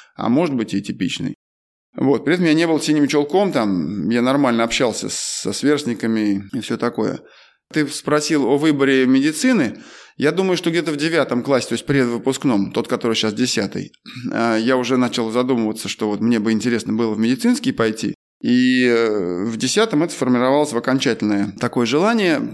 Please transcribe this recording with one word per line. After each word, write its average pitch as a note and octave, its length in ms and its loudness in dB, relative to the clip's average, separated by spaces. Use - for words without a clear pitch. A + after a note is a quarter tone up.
а G#2+ 120 -4
может C#3+ 260 2
быть A2 200 -4
и G2 80 -2
типичный. - 540 -6
Вот. C3 300 0
При D#3+ 80 2
этом F3+ 100 0
я D#3+ 80 4
не E3 140 2
был D#3+ 140 2
синим D3+ 280 2
чулком, D3+ 440 0
там, G#2 580 -2
я A#2+ 100 2
нормально B2 440 2
общался A#2 440 -2
с-, G#2 60 -8
со - 400 -6
сверстниками A2+ 880 0
и A#2+ 80 -6
все A2+ 160 -4
такое. A2+ 440 -4
Ты D3+ 160 0
спросил D3 580 0
о C#3 120 4
выборе C3+ 480 4
медицины. D3 720 2
Я C#3 140 0
думаю, F3+ 260 0
что - 140 -2
где-то E3 220 -2
в D3 40 -4
девятом C#3+ 460 0
классе, B2 260 0
то - 40 -4
есть - 140 -4
предвыпускном, A#2+ 840 0
тот, A#2 160 -2
который A#2+ 280 -2
сейчас G#2+ 200 -2
десятый, G#2+ 580 -4
а, A2+ 240 0
я A#2 200 2
уже B2 220 0
начал A#2 320 0
задумываться, A2+ 580 0
что G#2+ 200 -4
вот G#2 120 -2
мне A#2 180 2
бы A2 140 0
интересно A2 400 0
было A2 200 0
в G#2 60 -4
медицинский C3 540 0
пойти. A2 420 -2
И, B2+ 440 2
э, G#2+ 580 0
в A2+ 120 -4
десятом D#3 460 0
это E3+ 100 -2
сформировалось C3 600 2
в A2+ 40 -2
окончательное A2 800 0
такое B2 280 0
желание, F3 540 2